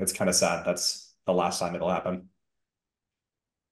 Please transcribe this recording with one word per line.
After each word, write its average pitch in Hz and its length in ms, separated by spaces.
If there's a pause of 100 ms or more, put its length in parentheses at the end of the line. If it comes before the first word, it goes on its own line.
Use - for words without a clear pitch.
it's 92 100
kinda 92 220
sad 85 320
that's - 480 (120)
the 95 80
last 87 260
time 87 140
it'll 85 160
happen. 90 400 (1400)